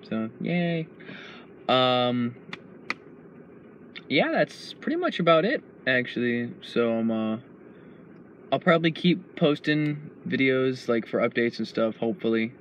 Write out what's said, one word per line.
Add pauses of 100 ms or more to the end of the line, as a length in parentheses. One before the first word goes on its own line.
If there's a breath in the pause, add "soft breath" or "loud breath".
So, (100)
yay. (800 loud breath)
Um, (1700)
yeah,
that's
pretty
much
about
it, (240)
actually. (100)
So,
um,
uh, (1120 loud breath)
I'll
probably
keep
posting (180)
videos,
like,
for
updates
and
stuff,
hopefully.